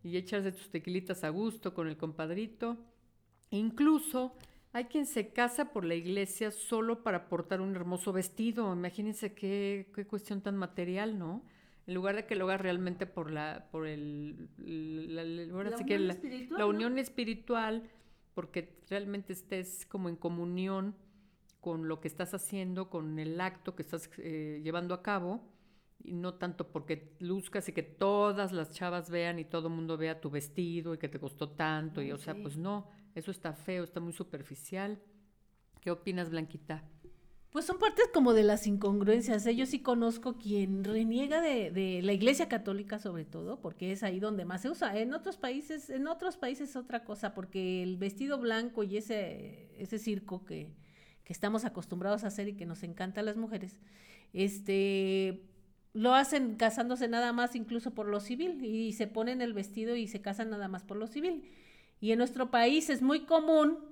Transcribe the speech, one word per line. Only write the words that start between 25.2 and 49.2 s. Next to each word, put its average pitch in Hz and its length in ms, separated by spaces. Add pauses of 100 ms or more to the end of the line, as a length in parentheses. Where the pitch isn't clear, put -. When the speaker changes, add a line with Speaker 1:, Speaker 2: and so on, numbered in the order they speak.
Speaker 1:
y 180 100
no 180 220
tanto 175 360
porque 151 480
luzcas 190 500
y - 20
que 165 120
todas 202 680
las 160 200
chavas 175 380
vean 170 300
y 156 60
todo 165 240
mundo 165 280
vea 160 240
tu 151 80
vestido 165 640
y 156 40
que 160 100
te 143 120
costó 143 320
tanto, 156 500
y, 139 40
Speaker 2:
Ay, 139 60
Speaker 1:
o 143 60
sea, 156 160
Speaker 2:
sí. - 80
Speaker 1:
pues 147 160
no, 202 320 (260)
eso 165 160
está 165 220
feo, 180 300
está 170 160
muy 170 140
superficial. 190 840 (840)
¿Qué 180 100
opinas, 175 380
Blanquita? 156 540 (640)
Speaker 2:
Pues 320 160
son 370 140
partes 427 340
como 247 200
de 214 100
las 208 240
incongruencias, 208 800
¿eh? 233 80
Yo 262 100
sí 262 140
conozco 233 580
quien 196 460
reniega 226 560
de, 247 320
de 185 320
la 202 80
Iglesia 240 380
Católica, 202 500
sobre 175 240
todo, 170 380
porque 185 320
es 196 100
ahí 190 160
donde 202 240
más 185 200
se 262 60
usa. 262 300
En 247 140
otros 370 240
países, 285 520
en 269 180
otros 349 280
países 269 360
es - 40
otra 247 300
cosa, 208 280
porque 185 480
el 185 160
vestido 202 400
blanco 233 460
y 196 140
ese, 208 760 (100)